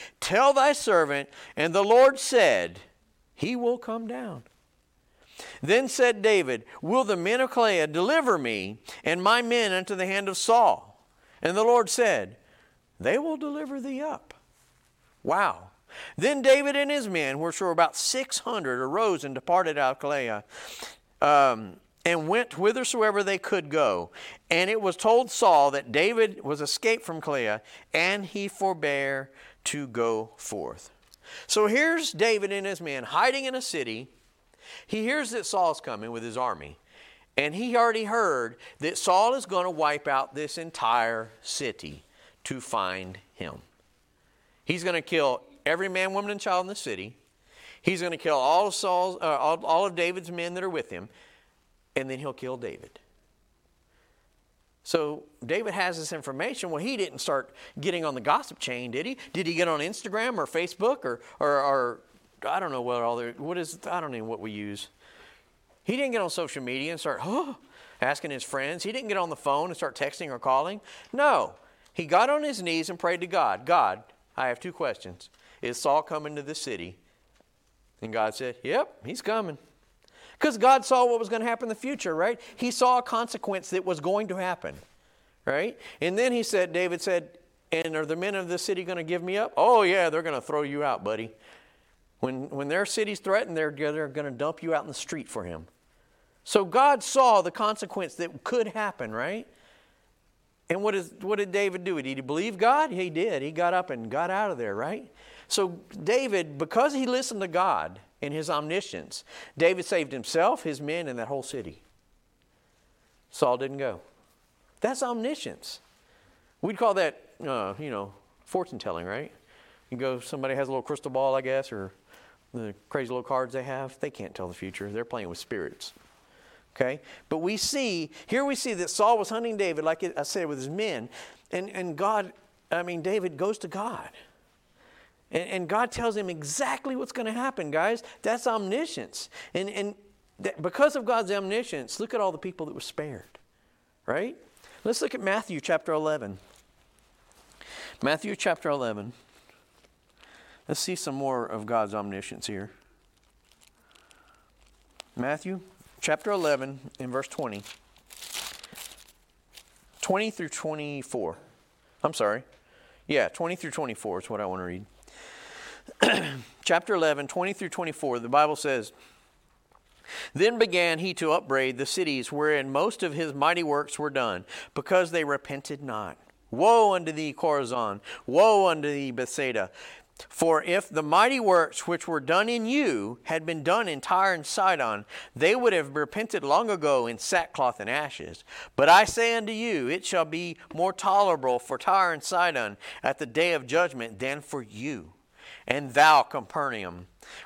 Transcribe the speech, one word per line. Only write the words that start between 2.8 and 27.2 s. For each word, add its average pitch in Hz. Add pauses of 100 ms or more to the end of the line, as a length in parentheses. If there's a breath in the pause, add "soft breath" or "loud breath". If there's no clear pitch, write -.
he 240
will 240
come 226
down." 214 (1200 loud breath)
Then 226
said 240
David, 170 (160 loud breath)
"Will 233
the 202
men 196
of 262
Keilah 190
deliver 220
me 110 (240 loud breath)
and 175
my 220
men 233
unto 185
the 185
hand 196
of 190
Saul?" - (380 soft breath)
And 175
the 214
Lord 233
said, 123 (640 soft breath)
"They 131
will 311
deliver 285
thee 269
up." - (880)
Wow. 131 (460 loud breath)
Then 269
David 277
and 277
his 277
men, 147
which 165
were 185
about 165
six -
hundred, 156
arose 165
and 135
departed 160
out 135
of -
Keilah, 127 (800 loud breath)
um, 127 (240)
and 165
went 233
whithersoever 214
they 196
could 175
go. 107 (400 loud breath)
And 175
it 220
was 196
told 233
Saul 151
that 131
David 208
was 143
escaped 226
from 160